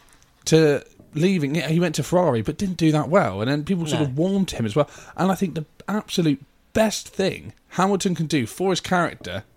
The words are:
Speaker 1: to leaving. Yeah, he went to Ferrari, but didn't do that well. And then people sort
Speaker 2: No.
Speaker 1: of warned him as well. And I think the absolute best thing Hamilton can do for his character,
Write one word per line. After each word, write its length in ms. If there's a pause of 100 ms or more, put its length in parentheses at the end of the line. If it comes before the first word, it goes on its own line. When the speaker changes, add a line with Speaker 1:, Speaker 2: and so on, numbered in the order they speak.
(460)
Speaker 1:
to 380 (300)
leaving. 400
Yeah, 140
he 120
went 160
to 60
Ferrari, 400
but 160
didn't 180
do 160
that 160
well. 320
And 100
then 140
people 220
sort 160
Speaker 2:
No. 60
Speaker 1:
of 100
warned 340
him 140
as 80
well. 140 (280)
And 140
I 40
think 200
the 100 (240)
absolute 520 (320)
best 360
thing 440 (180)
Hamilton 440
can 120
do 200
for 240
his 100
character, 640 (120)